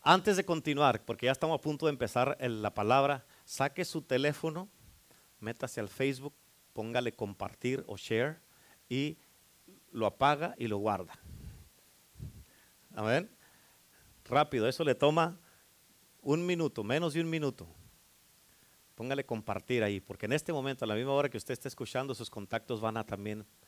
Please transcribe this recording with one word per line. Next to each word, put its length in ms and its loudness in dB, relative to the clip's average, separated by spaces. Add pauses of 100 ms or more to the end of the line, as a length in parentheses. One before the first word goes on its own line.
antes 340 6
de 80 0
continuar, 600 2
porque 220 -4
ya 60 4
estamos 260 0
a 40 -8
punto 240 -2
de 40 4
empezar 480 0
el, 240 -4
la 100 -2
palabra, 540 2 (180)
saque 400 -4
su 180 -6
teléfono, 680 -2 (720)
métase 400 -6
al 80 -4
Facebook, 440 -2 (440)
póngale 380 -2
compartir 720 -4
o 100 -10
share 420 -2 (480)
y 300 -2 (760)
lo 120 -2
apaga 540 2
y 100 -4
lo 80 -2
guarda. 420 -2 (1800)
Amén. 360 0 (960)
Rápido, 420 2
eso 160 -2
le 100 4
toma 460 4 (800)
un 240 2
minuto, 400 0
menos 300 0
de 80 0
un 80 -2
minuto. 360 -2 (1300)
Póngale 300 -4
compartir 580 -2
ahí, 180 0
porque 260 -10
en 80 0
este 180 -2
momento, 320 -4
a 40 -2
la 60 0
misma 180 0
hora 180 2
que 80 -6
usted 140 -8
esté 160 -8
escuchando, 460 -6
sus 140 -10
contactos 540 -6
van 160 -2
a 80 -6
también 400 -8 (220)